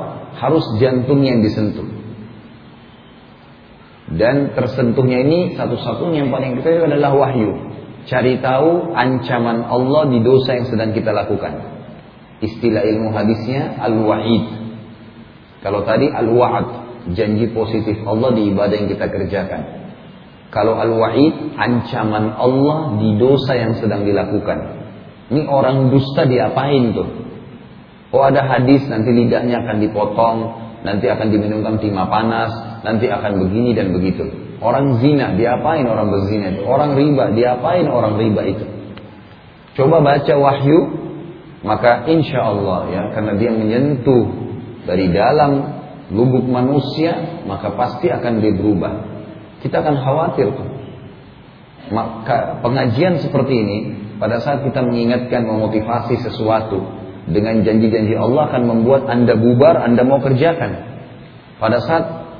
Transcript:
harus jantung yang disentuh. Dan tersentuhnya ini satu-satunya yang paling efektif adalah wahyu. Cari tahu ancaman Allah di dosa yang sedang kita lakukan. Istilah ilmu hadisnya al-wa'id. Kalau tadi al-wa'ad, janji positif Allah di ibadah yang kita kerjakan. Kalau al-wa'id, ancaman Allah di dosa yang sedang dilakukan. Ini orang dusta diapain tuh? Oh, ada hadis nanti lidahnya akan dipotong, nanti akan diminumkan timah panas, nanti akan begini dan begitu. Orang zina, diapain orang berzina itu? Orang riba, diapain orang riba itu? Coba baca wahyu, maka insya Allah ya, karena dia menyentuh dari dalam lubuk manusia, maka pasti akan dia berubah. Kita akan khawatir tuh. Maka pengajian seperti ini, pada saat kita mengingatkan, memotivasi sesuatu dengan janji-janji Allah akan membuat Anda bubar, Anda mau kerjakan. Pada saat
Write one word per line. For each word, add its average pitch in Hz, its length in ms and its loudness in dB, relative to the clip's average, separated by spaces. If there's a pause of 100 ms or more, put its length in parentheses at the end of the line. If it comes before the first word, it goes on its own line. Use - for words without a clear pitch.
(380)
harus 139 240 2 (160)
jantung 131 480 2
yang 123 160 2
disentuh. 104 480 -2 (2250)
Dan 127 400 2
tersentuhnya 127 720 2
ini 165 320 2
satu-satunya 131 720 -2
yang - 0 -
paling 127 320 -2
efektif 165 240 2
adalah 143 320 4
wahyu. 123 560 0 (320)
Cari 127 320 2
tahu 156 560 2
ancaman 120 720 0
Allah 131 480 2
di 117 80 4
dosa 131 400 4
yang 120 80 -4
sedang 110 240 -2
kita 107 160 -2
lakukan. 87 720 -4 (580)
Istilah 107 480 0
ilmu 110 240 0
hadisnya 113 720 -2
al-wa'id. 110 640 0 (1120)
Kalau 101 240 -2
tadi 117 240 2
al-wa'ad, 117 600 2 (440)
janji 107 400 0
positif 107 560 -2
Allah 113 240 2
di 110 240 2
ibadah 101 240 2
yang 101 80 -2
kita 92 240 -2
kerjakan. 90 500 -4 (840)
Kalau 110 320 0
al-wa'id, 113 800 2
ancaman 110 800 0
Allah 139 560 2
di 107 240 2
dosa 131 400 2
yang 113 160 -2
sedang 101 320 -2
dilakukan. 95 720 -2 (500)
Ini 143 220 0
orang 135 400 2
dusta 139 340 2
diapain 123 720 2
tuh? 90 140 -4 (1080)
Oh, 135 100 4
ada 135 160 4
hadis 131 460 4
nanti 113 260 0
lidahnya 120 480 2
akan 107 220 -4
dipotong, 107 540 0 (440)
nanti 104 300 0
akan 110 180 0
diminumkan 107 480 0
timah 101 300 -2
panas, 113 440 0 (360)
nanti 110 240 0
akan 101 240 -2 (100)
begini 113 300 0
dan 95 160 0
begitu. 90 340 0 (340)
Orang 131 400 2
zina, 123 400 2
diapain 123 480 0
orang 107 240 0
berzina 101 400 0
itu? 98 160 -4
Orang 139 320 2
riba, 135 320 4
diapain 127 560 2
orang 110 320 0
riba 107 240 2
itu? 95 220 -4 (1120)
Coba 143 240 4
baca 143 320 2
wahyu, 139 440 4 (840)
maka 120 480 2
insya 139 320 2
Allah 98 480 -2
ya, 95 100 -4 (140)
karena 107 240 -2
dia 117 160 0
menyentuh 120 720 2 (560)
dari 92 320 0
dalam 139 640 2 (320)
lubuk 123 320 2
manusia, 139 1040 -2
maka 98 320 -6
pasti 127 320 -2
akan 113 320 -2
dia 107 80 2
berubah. 92 420 0 (720)
Kita 156 160 -2
akan 151 160 0
khawatir 139 560 0
tuh. - 180 -8 (1300)
Maka 110 640 -2
pengajian 131 640 0
seperti 131 400 0
ini, 101 140 -2 (420)
pada 117 240 -2
saat 135 240 -2
kita 127 160 -2
mengingatkan, 120 640 0
memotivasi 110 720 -2
sesuatu 107 640 -2 (480)
dengan 107 320 2
janji-janji 110 560 2
Allah 143 320 2
akan 123 160 0
membuat 120 400 2
Anda 120 320 4
bubar, 131 480 6
Anda 120 160 4
mau 135 160 4
kerjakan. 127 720 0 (640)
Pada 110 240 0
saat 165 260 0 (340)